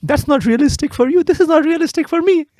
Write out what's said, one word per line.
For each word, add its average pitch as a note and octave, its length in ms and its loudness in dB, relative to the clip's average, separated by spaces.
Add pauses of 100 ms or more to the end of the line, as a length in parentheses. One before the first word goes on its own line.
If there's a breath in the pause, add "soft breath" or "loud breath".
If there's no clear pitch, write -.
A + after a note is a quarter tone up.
That's C#4+ 240 -4
not C4+ 180 0
realistic C4 480 0
for B3+ 160 0
you. E4+ 140 2
This D#4+ 160 0
is F4+ 80 4
not D#4 180 2
realistic E4 420 -2
for E4+ 140 -2
me. E4+ 240 2 (140)